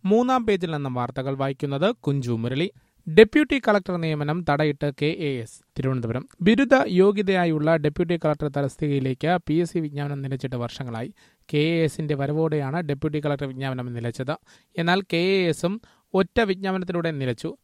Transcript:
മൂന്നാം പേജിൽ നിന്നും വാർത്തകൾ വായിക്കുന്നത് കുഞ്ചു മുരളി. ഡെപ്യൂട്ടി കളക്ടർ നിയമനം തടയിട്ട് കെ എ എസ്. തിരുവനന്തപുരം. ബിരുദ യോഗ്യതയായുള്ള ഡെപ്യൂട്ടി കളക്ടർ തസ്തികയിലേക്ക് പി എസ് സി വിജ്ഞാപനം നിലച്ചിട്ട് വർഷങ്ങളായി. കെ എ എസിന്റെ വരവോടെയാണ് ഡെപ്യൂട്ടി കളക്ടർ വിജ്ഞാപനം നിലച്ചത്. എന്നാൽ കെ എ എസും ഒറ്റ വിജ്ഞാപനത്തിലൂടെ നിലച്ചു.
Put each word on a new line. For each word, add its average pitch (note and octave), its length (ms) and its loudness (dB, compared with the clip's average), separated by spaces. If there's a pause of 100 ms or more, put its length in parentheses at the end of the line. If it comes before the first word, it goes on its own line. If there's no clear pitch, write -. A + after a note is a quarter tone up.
മൂന്നാം B3 380 4
പേജിൽ F#3 280 0
നിന്നും C#3+ 240 -4
വാർത്തകൾ C3 400 -4
വായിക്കുന്നത് C#3 540 -2 (120)
കുഞ്ചു C3 340 -2
മുരളി. C3 340 -2 (380)
ഡെപ്യൂട്ടി A#3 520 6
കളക്ടർ G3+ 380 0
നിയമനം D#3 460 -2
തടയിട്ട് D3 500 0
കെ D3 260 -2
എ D3 160 -4
എസ്. A2+ 240 -10 (120)
തിരുവനന്തപുരം. B2+ 540 -2 (160)
ബിരുദ A3+ 340 6 (180)
യോഗ്യതയായുള്ള F3+ 840 4
ഡെപ്യൂട്ടി E3 400 0
കളക്ടർ D3+ 360 -2
തസ്തികയിലേക്ക് C#3 880 -2
പി D3+ 160 -2
എസ് E3+ 160 0
സി E3+ 80 -2
വിജ്ഞാപനം C#3+ 420 -6
നിലച്ചിട്ട് C3 360 -6
വർഷങ്ങളായി. A#2+ 520 -8 (380)
കെ D3 200 0
എ E3+ 120 0
എസിന്റെ D3+ 360 -2
വരവോടെയാണ് D3+ 680 -2
ഡെപ്യൂട്ടി D3 380 -4
കളക്ടർ C#3+ 280 -4
വിജ്ഞാപനം C3 440 -6
നിലച്ചത്. A#2+ 420 -6 (420)
എന്നാൽ F3 320 2
കെ E3 220 0
എ G3 180 2
എസും F3 280 -2 (380)
ഒറ്റ F#3+ 300 2
വിജ്ഞാപനത്തിലൂടെ F#3 680 -2
നിലച്ചു. C3+ 400 -4 (120)